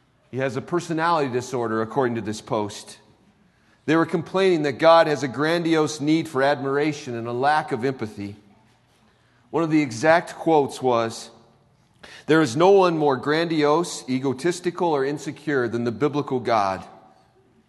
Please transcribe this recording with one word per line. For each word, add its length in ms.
He 60
has 180
a 60
personality 720
disorder, 520
according 320
to 60
this 200
post. 560
They 100
were 120
complaining 560
that 160
God 260
has 160
a 60
grandiose 760
need 260
for 140
admiration 720
and 140
a 40
lack 400
of 140
empathy. 500
One 100
of 80
the 140
exact 500
quotes 480
was, 480
"There 160
is 160
no 140
one 260
more 200
grandiose, 920
egotistical, 800
or 180
insecure 600
than 160
the 80
biblical 480
God. 440